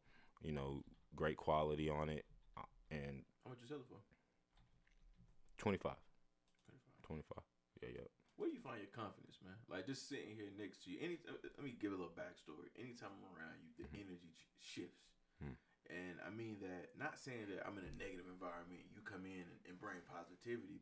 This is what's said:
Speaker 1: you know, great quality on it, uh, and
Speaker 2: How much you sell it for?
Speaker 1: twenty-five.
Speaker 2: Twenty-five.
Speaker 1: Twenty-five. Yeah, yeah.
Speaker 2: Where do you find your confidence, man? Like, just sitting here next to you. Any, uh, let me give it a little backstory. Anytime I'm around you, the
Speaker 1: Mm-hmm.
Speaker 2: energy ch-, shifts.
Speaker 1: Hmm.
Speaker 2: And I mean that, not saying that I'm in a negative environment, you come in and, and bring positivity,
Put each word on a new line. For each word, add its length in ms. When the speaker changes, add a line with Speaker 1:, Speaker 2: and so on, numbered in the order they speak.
Speaker 1:
you 120
know, 320
great 180
quality 540
on 180
it, 180
uh, 40
and 320
Speaker 2:
How 60
much 120
you 60
sell 120
it 100
for? 80
Speaker 1:
twenty-five. 420
Speaker 2:
Twenty-five. 380
Speaker 1:
Twenty-five. 420
Yeah, 60
yeah. 40
Speaker 2:
Where 80
do 80
you 80
find 160
your 160
confidence, 480
man? 120
Like, 160
just 240
sitting 240
here 240
next 320
to 80
you. 80
Any, 240
uh, 160
let 200
me 120
give 160
it 80
a 0
little 160
backstory. 640
Anytime 400
I'm 160
around 240
you, 160
the 160
Speaker 1:
Mm-hmm. 160
Speaker 2:
energy 240
ch-, 320
shifts. 480
Speaker 1:
Hmm. 160
Speaker 2:
And 320
I 80
mean 320
that, 320
not 240
saying 320
that 160
I'm 80
in 80
a 160
negative 320
environment, 640
you 80
come 240
in 160
and, 240
and 80
bring 320
positivity, 760